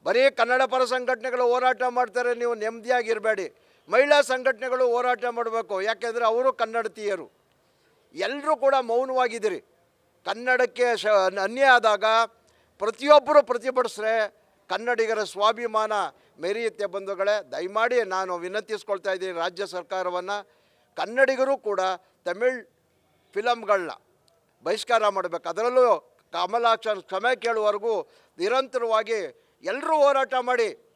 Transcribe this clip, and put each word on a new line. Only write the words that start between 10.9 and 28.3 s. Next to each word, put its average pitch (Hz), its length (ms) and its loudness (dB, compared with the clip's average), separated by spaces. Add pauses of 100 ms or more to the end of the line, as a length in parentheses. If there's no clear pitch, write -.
ಶ-, 185 100 -4 (340)
ಅನ್ಯಾಯ 240 280 2
ಆದಾಗ 214 340 4 (760)
ಪ್ರತಿಯೊಬ್ಬರು 277 680 6
ಪ್ರತಿಭಟಿಸ್ರೆ 226 880 -2 (400)
ಕನ್ನಡಿಗರ 220 540 -2
ಸ್ವಾಭಿಮಾನ 214 680 0 (460)
ಮೆರೆಯುತ್ತೆ 208 460 -4
ಬಂಧುಗಳೇ. 196 560 -2 (100)
ದಯಮಾಡಿ 214 520 0
ನಾನು 185 340 -4
ವಿನಂತಿಸ್ಕೊಳ್ತಾ 196 760 -6
ಇದ್ದೀನಿ 185 220 -6
ರಾಜ್ಯ 175 340 -6
ಸರ್ಕಾರವನ್ನು, 180 840 -6 (460)
ಕನ್ನಡಿಗರು 262 600 2
ಕೂಡ 202 240 -4 (440)
ತಮಿಳ್ 233 400 -2 (680)
ಫಿಲಮ್‌ಗಳನ್ನ 208 580 0 (720)
ಬಹಿಷ್ಕಾರ 220 440 0
ಮಾಡಬೇಕು. 180 420 -4
ಅದರಲ್ಲೂ 233 680 2 (160)
ಕಮಲ್ 196 340 -2
ಹಾಸನ್ 220 360 0
ಕ್ಷಮೆ 214 340 -2
ಕೇಳುವವರೆಗೂ 214 680 -2 (360)